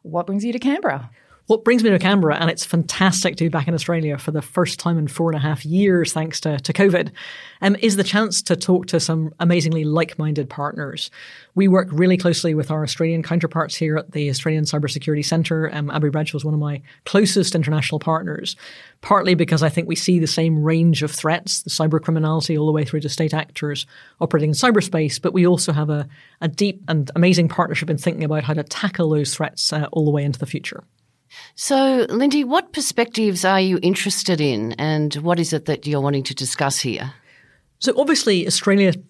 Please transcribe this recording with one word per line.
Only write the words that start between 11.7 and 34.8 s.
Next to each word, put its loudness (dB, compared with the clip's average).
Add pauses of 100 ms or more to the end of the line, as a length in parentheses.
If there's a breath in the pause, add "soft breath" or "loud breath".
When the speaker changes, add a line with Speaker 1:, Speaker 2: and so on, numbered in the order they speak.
Speaker 2:
really 4
closely 0
with -2
our -2
Australian -2
counterparts -2
here 0
at -4
the -2
Australian -2
Cybersecurity -2
Centre. 0
Um, -4
Abby 0
Bradshaw -2
is -6
one -2
of 0
my -4 (240 soft breath)
closest 2
international 0
partners, -4 (420 loud breath)
partly 2
because 2
I 2
think -2
we -4
see 2
the 0
same 2
range 4
of -4
threats, -2
the -10
cyber 0
criminality 0
all 0
the 2
way 0
through -4
to -6
state -2
actors -6 (340 loud breath)
operating 2
in 2
cyberspace, 2
but -2
we 4
also 2
have 0
a, -4 (320 loud breath)
a -2
deep -2
and 0
amazing 4
partnership -2
in 0
thinking -4
about -2
how -2
to -2
tackle -2
those 0
threats, -4
uh, -2
all 2
the 2
way 0
into -2
the -6
future. -8 (720 loud breath)
Speaker 3:
So, 2
Lindy, 2
what -2
perspectives -2
are 4
you 2
interested 0
in, 0
and -2